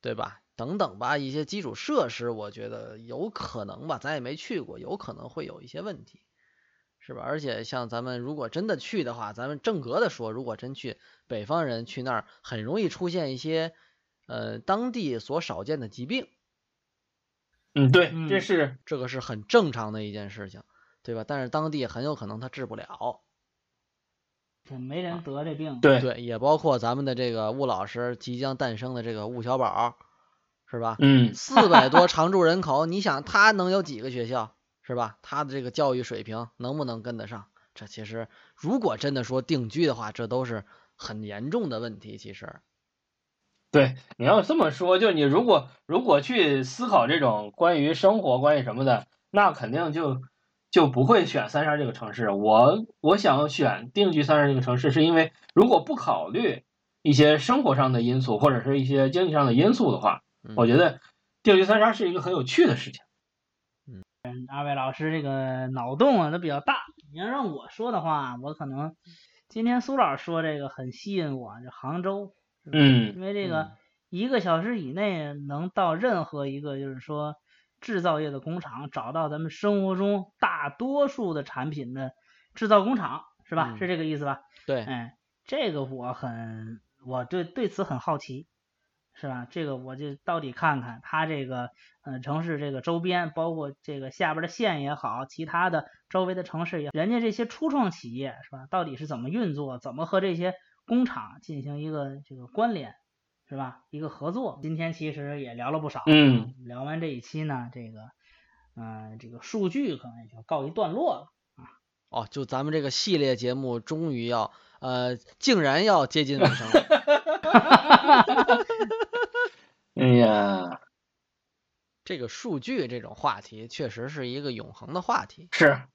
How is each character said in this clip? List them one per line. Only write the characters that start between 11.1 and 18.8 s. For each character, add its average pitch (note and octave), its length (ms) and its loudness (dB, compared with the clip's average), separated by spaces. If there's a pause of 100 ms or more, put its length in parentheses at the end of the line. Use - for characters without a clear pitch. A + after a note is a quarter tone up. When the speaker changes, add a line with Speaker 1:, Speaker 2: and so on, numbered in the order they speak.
Speaker 1:
北 G#2 180 -8
方 D#3+ 180 -2
人 A#2 220 -4
去 - 160 -10
那 B2+ 100 -4
儿 A2 120 -2 (180)
很 A2 220 -8
容 D#3+ 160 -4
易 F#3+ 80 0
出 F3+ 200 -6
现 E3 240 -4
一 C3 40 -8
些， D#3+ 360 -4 (540)
呃， A2+ 320 -10
当 A3 320 -2
地 D#3 300 -4
所 D3 200 -6
少 - 220 -8
见 D3 160 -6
的 A#2 100 -8
疾 B2 180 -12
病。 B3 200 -4 (1500)
Speaker 2:
嗯， C3+ 180 6
对， F3 200 8
Speaker 3:
嗯。 D#3+ 160 -6
Speaker 2:
这 F#3+ 120 2
是。 D3 440 0